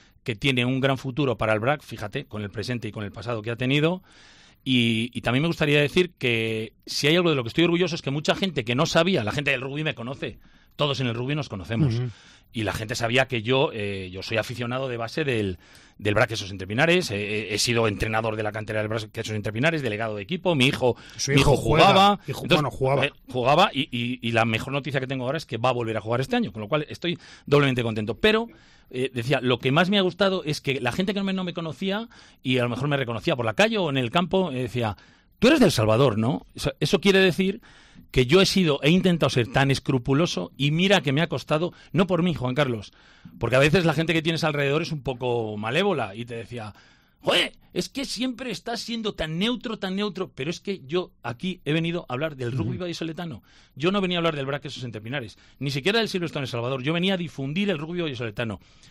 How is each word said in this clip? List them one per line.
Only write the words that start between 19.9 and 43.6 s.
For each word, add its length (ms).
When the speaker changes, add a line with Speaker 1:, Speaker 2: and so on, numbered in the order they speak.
Speaker 1:
de 60
equipo, 320
mi 140
hijo, 280
Speaker 2:
Su 160
Speaker 1:
mi 80
Speaker 2:
hijo 140
Speaker 1:
hijo 80
Speaker 2:
juega, 260
Speaker 1:
jugaba, 400
Speaker 2:
y 40
ju-, 120
Speaker 1:
entonces, 180
Speaker 2:
bueno, 80
jugaba. 360
Speaker 1:
eh, 60
jugaba 460
y, 60
y, 360
y 60
la 120
mejor 280
noticia 280
que 80
tengo 180
ahora 120
es 80
que 120
va 120
a 20
volver 240
a 40
jugar 200
este 160
año, 160
con 100
lo 60
cual 200
estoy 300
doblemente 380
contento. 380
Pero, 260
eh, 240
decía, 300
lo 160
que 140
más 180
me 80
ha 40
gustado 420
es 160
que 200
la 120
gente 200
que 60
no 60
me, 80
no 100
me 120
conocía, 540
y 140
a 40
lo 60
mejor 180
me 100
reconocía 380
por 120
la 80
calle 240
o 120
en 60
el 160
campo, 400
eh, 100
decía, 340
"Tú 80
eres 100
del 140
Salvador, 460
¿no?". 360
O 60
sea, 180
eso 220
quiere 180
decir 420
que 160
yo 140
he 60
sido, 380
he 60
intentado 380
ser 200
tan 240
escrupuloso 840
y 140
mira 300
que 120
me 80
ha 80
costado, 440
no 140
por 160
mí, 120
Juan 200
Carlos, 380
porque 160
a 40